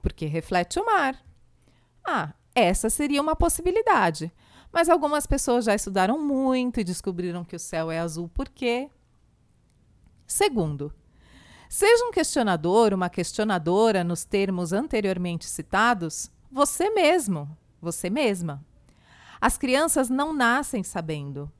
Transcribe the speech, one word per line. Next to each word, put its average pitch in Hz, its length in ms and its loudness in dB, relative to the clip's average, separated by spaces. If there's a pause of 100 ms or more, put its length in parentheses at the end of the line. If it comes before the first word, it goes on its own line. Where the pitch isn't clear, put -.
"Porque - 260 -4
reflete 175 520 -2
o 427 60 -2
mar." 311 360 0 (840)
"Ah, 175 280 -4 (220)
essa 208 340 4
seria 285 320 0
uma 311 140 0
possibilidade. 330 960 0 (400)
Mas 330 160 2
algumas 294 380 2
pessoas 254 400 0
já 214 80 2
estudaram 202 500 0
muito 262 560 0
e 214 40 -2
descobriram 180 600 -6
que 170 120 -14
o 165 40 -10
céu 160 320 -6
é 165 80 -2
azul 170 300 -6
por 269 180 -6
quê?" 254 420 -4 (1400)
Segundo, 156 680 -2 (760)
seja 466 380 4
um 466 60 -4
questionador, 202 800 2
uma 180 160 0
questionadora 190 960 2
nos 170 200 -4
termos 190 480 -2
anteriormente 190 760 -2
citados, 190 840 -2 (180)
você 285 400 2
mesmo, 247 680 0 (240)
você 170 280 -6
mesma. 180 540 -2 (760)
As - 180 2
crianças 269 520 2
não 285 220 0
nascem 254 520 0
sabendo. 147 760 -8